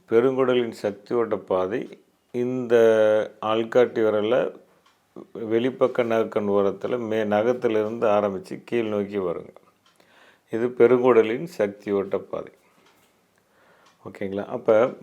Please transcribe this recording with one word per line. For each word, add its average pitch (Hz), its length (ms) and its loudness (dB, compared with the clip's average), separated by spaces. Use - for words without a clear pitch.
பெருங்குடலின் 123 640 2
சக்தி 101 440 -6
ஓட்ட 110 200 -2
பாதை 95 640 -4
இந்த 123 440 -2
ஆள்காட்டி 113 640 0
விரல்ல 107 500 0
வெளிப்பக்க 120 680 -2
நகக்கண் 110 440 -2
ஓரத்துல 101 520 -2
மே-, 110 160 -2
நகத்திலிருந்து 113 800 0
ஆரம்பிச்சு 101 580 -2
கீழ் 117 220 -4
நோக்கி 104 300 -4
வருங்க. 90 360 -6
இது 113 160 -2
பெருங்குடலின் 123 760 4
சக்தி 107 480 -6
ஓட்ட 98 260 -2
பாதை. - 340 -12
ஓகேங்களா? 98 360 -8
அப்ப 117 580 2